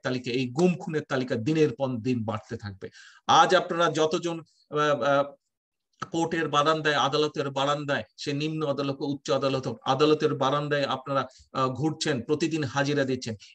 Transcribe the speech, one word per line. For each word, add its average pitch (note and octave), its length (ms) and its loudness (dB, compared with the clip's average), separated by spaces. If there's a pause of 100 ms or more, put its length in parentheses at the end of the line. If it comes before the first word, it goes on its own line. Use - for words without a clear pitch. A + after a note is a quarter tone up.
তালিকা, B2+ 280 -4
এই B2+ 180 -2
গুম E3+ 260 2
খুনের D3+ 340 -4
তালিকা C3 280 -2
দিনের D3 420 2
পর C3+ 100 0
দিন A#2+ 360 -2
বাড়তে G#2+ 320 -6
থাকবে। G2 340 -12 (360)
আজ E3 280 6
আপনারা E3+ 360 2
যতজন, D#3+ 500 0 (300)
আহ, D3 320 0
আহ, C#3 300 2 (800)
কোর্টের E3 360 -2
বারান্দায়, D3+ 460 2
আদালতের D3 560 0
বারান্দায়, C#3 520 -2 (140)
সে - 160 -6
নিম্ন D#3 340 -4
আদালত C#3 240 -2
হোক, C#3 180 -6
উচ্চ - 220 -4
আদালত C3+ 360 0
হোক, A2+ 180 -6
আদালতের D3+ 500 4
বারান্দায় C#3+ 480 0
আপনারা, B2+ 440 -2 (260)
আহ, C3 160 0
ঘুরছেন, C#3 540 -2
প্রতিদিন D3+ 420 0
হাজিরা C#3 400 0
দিচ্ছেন, B2+ 300 -4 (200)